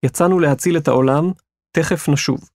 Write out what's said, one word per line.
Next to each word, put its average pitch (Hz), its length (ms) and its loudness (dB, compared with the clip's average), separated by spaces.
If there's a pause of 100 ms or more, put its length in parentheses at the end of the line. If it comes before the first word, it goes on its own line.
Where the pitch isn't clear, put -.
יצאנו 180 360 0
להציל 160 360 0
את 156 120 -2
העולם, 131 360 2 (520)
תכף 160 320 -2
נשוב. - 460 -2